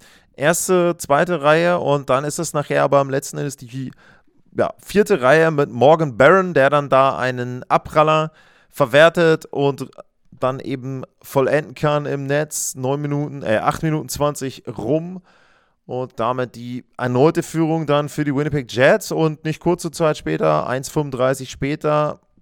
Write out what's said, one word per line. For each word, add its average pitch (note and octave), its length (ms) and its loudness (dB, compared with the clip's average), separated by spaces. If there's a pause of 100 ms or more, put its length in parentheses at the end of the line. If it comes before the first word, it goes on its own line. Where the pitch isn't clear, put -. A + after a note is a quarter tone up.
(340)
erste, F3 640 0
zweite E3 420 0
Reihe. E3 380 2
Und C#3 320 -2
dann C3 140 2
ist D3 140 -6
es E3 140 -6
nachher C#3+ 300 0
aber C#3 160 2
am C#3 100 2
letzten C#3+ 300 -6
Endes D3 180 -6
die, B2+ 360 -12 (640)
ja, A#2+ 220 -2
vierte G3+ 460 0
Reihe D#3+ 280 4
mit C#3+ 200 0
Morgan C3 480 4
Barron, F3+ 340 6
der C#3 160 4
dann C#3+ 220 0
da C3+ 260 4
einen B2 540 -6
Abpraller D#3 600 2 (360)
verwertet D#3+ 760 4
und C#3 420 -4 (440)
dann C3 280 -4
eben C3 420 -8 (200)
vollenden C#3 520 0
kann D3 300 0
im C#3 220 -6
Netz. D3 480 -4
Neun C3+ 260 -2
Minuten, C#3+ 420 -6
äh, G#2 200 0
acht A#2+ 200 -2
Minuten D#3 280 -4
zwanzig C#3+ 580 -6
rum. D#3+ 540 -6 (680)
Und B2+ 300 -10
damit B2 380 -4
die A#2+ 280 -12 (140)
erneute B2+ 460 2
Führung D#3+ 420 -2
dann D3 220 0
für D3+ 160 -6
die C#3+ 100 -2
Winnipeg C#3+ 380 -4
Jets. D3+ 400 2
Und D#3 320 -2
nicht D#3 160 -6
kurze E3+ 320 -2
Zeit D#3 240 0
später, D#3 500 -2
eins C3 220 -6
fünfunddreißig C3 600 -2
später, D3+ 680 -2 (240)